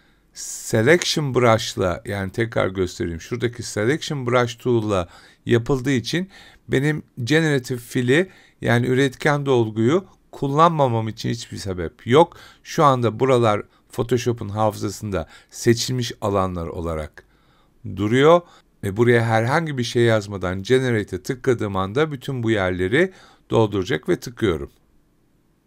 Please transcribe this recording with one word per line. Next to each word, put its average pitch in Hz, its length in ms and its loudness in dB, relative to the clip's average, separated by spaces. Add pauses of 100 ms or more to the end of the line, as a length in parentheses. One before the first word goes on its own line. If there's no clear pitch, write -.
(340)
selection 135 1000 0
brush'la, 110 680 2
yani 98 260 -6
tekrar 113 360 -2
göstereyim, 92 540 -4
şuradaki 120 420 -6
selection 131 640 -4
brush 123 280 0
tool'la 107 540 -2 (360)
yapıldığı 120 460 0
için 156 380 -2 (380)
benim 143 360 -2 (200)
generative 139 560 0
fill'i, 131 500 0 (320)
yani 120 260 2
üretken 139 580 0
dolguyu 120 600 2 (260)
kullanmamam 139 760 2
için 110 220 -6
hiçbir 120 280 -8
sebep 90 500 -8
yok. 143 300 6 (260)
Şu - 200 0
anda 120 360 4
buralar 117 420 4 (300)
Photoshop'un 120 580 -2
hafızasında 104 760 -2 (240)
seçilmiş 120 600 0 (100)
alanlar 92 460 -2
olarak 80 560 -8 (720)
duruyor 131 460 4 (420)
ve 101 140 -4
buraya 117 280 4
herhangi 131 520 0
bir 123 60 -2
şey 120 200 0
yazmadan 101 600 0
generate'e 113 600 0
tıkladığım 120 520 -2
anda 104 360 -2
bütün 131 320 -8
bu 113 80 0
yerleri 98 600 0 (360)
dolduracak 107 600 0
ve 170 100 0
tıkıyorum. 87 520 -4 (960)